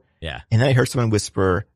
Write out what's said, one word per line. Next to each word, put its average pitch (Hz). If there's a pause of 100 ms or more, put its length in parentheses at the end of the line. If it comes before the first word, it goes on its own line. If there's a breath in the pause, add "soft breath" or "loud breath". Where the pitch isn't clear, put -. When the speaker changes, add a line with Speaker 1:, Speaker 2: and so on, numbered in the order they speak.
(200)
Speaker 1:
Yeah. 73
Speaker 2:
And 110
then 135
I 135
heard 127
someone 120
whisper, 98